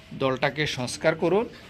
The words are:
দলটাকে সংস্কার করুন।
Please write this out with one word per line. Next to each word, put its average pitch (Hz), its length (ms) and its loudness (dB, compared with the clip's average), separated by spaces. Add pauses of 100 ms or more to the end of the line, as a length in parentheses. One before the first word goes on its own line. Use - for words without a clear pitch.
(240)
দলটাকে 135 400 0 (140)
সংস্কার 147 360 0 (100)
করুন। 190 220 4 (240)